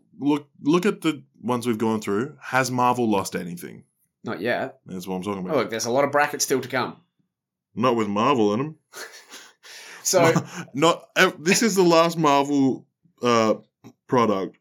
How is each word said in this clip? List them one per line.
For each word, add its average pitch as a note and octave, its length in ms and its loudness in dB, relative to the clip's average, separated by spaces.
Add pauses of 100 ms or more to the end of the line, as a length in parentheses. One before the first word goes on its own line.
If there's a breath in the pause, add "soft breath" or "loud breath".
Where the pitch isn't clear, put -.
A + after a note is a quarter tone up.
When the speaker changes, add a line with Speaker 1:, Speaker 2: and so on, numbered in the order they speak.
(200)
Speaker 1:
look, C#3+ 280 -2 (140)
look F3 240 2
at G#3 160 -2
the D3+ 220 -4 (180)
ones A#2+ 240 -4
we've A#2 120 0
gone A2 240 0
through. A2 400 -4
Has B2+ 280 -2
Marvel B2 400 0
lost F#2+ 260 -2
anything? F2 480 -12 (400)
Speaker 2:
Not F#2+ 180 -10
yet. A#2 440 -6
Speaker 1:
That's F#2 220 -12
what F#2+ 80 -6
I'm F2+ 80 -8
talking G2 200 -6
about. A#2 120 -4
Speaker 2:
Oh, B2+ 40 2
look, G2+ 120 -2
there's A2+ 140 -6
a A#2 60 -4
lot C3+ 120 0
of C3+ 80 -2
brackets C#3+ 340 -2
still C3 160 -2
to B2+ 80 -12
come. A#2+ 280 -6 (760)
Speaker 1:
Not A#2+ 200 0
with A2+ 120 0
Marvel G#2+ 460 2
in A2 60 -2
'em. D3+ 220 -6
<laughs> - 40 -20 (1160 loud breath)
Speaker 2:
So E3+ 300 4 (400 loud breath)
Speaker 1:
Not, E3 440 2
ev-, F#3 260 4
this F3 180 2
is G#3+ 140 0
the F#3+ 80 4
last E3 340 4
Marvel, C#3+ 680 2 (340)
uh, A2+ 340 4 (520)
product G#2 540 0